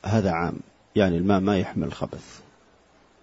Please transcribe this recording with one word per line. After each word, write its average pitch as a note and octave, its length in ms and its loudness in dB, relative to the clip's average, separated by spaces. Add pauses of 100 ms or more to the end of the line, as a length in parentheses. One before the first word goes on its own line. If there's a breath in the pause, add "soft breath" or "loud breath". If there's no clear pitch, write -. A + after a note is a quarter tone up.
هذا G2 240 2
عام، E2+ 260 -2 (400)
يعني F#2+ 200 4
الماء F#2+ 240 2
ما G2 180 2
يحمل E2+ 280 -2
الخبث، - 540 -12 (840)